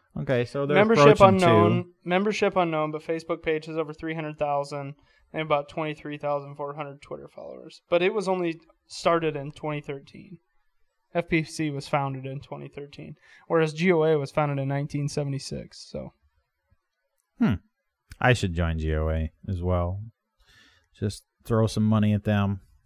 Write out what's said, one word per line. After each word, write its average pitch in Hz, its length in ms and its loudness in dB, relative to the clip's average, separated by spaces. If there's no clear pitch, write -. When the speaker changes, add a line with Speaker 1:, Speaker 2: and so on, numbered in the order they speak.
Speaker 1:
Okay, 131 240 0
so 143 220 -4
they're 143 100 2
Speaker 2:
Membership 202 380 8
Speaker 1:
approaching 190 280 8
Speaker 2:
unknown. 175 420 6
Speaker 1:
two. - 60 -20
Speaker 2:
Membership 196 500 0
unknown, 160 380 0
but 151 100 -8
Facebook 165 400 -6
page 156 220 -2
has 156 140 -8
over 151 160 -6
three 160 200 -8
hundred 151 240 -8
thousand 143 560 -4
and 156 80 -6
about 147 300 -2
twenty-three 151 480 -8
thousand 143 380 -6
four 147 180 -10
hundred 143 260 -12
Twitter 139 280 -14
followers. - 600 -18
But 175 140 2
it 196 100 2
was 196 160 -4
only 175 320 -4
started 165 480 0
in 143 160 -10
twenty 151 280 -8
thirteen. - 560 -16
F 170 160 -4
P 160 140 2
C 156 260 -6
was 139 180 -8
founded 135 380 -4
in 135 140 -10
twenty 143 280 -14
thirteen, 147 480 -18
whereas 160 240 2
G 165 180 2
O 160 120 4
A 160 160 4
was 139 120 -6
founded 143 300 -2
in 135 80 -4
nineteen 143 400 -4
seventy-six. 139 720 -8
So, - 220 -12
Speaker 1:
Hmm. 185 160 2
I 127 140 4
should 98 180 -2
join 82 260 -2
G 78 160 -2
O 78 140 0
A 80 240 -2
as 85 140 -4
well. 90 400 -2
Just 107 240 -4
throw 113 200 2
some 107 180 0
money 107 280 4
at 104 120 0
them. 101 360 0